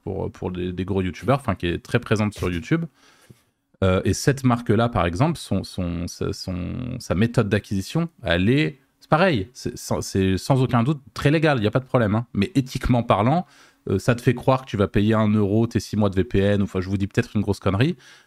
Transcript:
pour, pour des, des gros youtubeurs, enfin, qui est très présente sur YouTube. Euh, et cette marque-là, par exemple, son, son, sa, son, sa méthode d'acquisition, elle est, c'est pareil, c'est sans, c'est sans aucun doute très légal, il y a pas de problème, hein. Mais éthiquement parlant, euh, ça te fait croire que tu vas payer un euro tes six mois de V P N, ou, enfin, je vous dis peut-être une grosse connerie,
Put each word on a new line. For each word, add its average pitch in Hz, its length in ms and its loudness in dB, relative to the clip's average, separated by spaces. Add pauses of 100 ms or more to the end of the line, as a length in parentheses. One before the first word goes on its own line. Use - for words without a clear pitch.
pour, 92 280 -6
pour 95 200 -8
des, 90 240 -6
des 90 100 -4
gros 95 160 -2
youtubeurs, 92 380 -2
enfin, 98 160 -2
qui 87 140 -4
est 85 140 -4
très - 180 -2
présente 104 340 -2
sur 92 180 -4
YouTube. 151 320 -2 (960)
Euh, 92 220 2
et 98 80 2
cette - 320 0
marque-là, 117 460 2
par 87 160 0
exemple, 90 320 0
son, 92 260 -4
son, 85 420 -6
sa, 87 280 -6
son, 87 640 -8
sa - 160 -4
méthode 113 340 2
d'acquisition, 104 600 -2 (120)
elle 90 280 2
est, 151 280 0 (220)
c'est - 80 -20
pareil, 156 460 2
c'est 71 240 -10
sans, 87 240 -4
c'est 95 340 0
sans 131 260 2
aucun 120 200 2
doute 143 180 0 (140)
très 147 160 0
légal, 156 280 2
il 104 60 0
y - 20 2
a - 40 2
pas 131 100 0
de 131 60 -14
problème, 107 280 2
hein. 120 200 -2
Mais 101 200 0
éthiquement 127 480 0
parlant, 117 440 2 (420)
euh, 98 100 0
ça 120 160 2
te 117 60 -4
fait 123 140 2
croire 131 320 0
que - 40 -18
tu - 60 -4
vas 98 120 2
payer 107 260 2
un 110 140 2
euro 107 380 2
tes 110 140 -2
six - 160 -6
mois 104 140 2
de 92 60 -4
V 92 80 2
P 98 160 0
N, 101 200 2
ou, 98 40 2
enfin, 95 160 -2
je 92 80 -6
vous 98 100 -2
dis 98 80 0
peut-être - 300 -2
une 104 40 2
grosse 98 200 -2
connerie, 110 360 0 (300)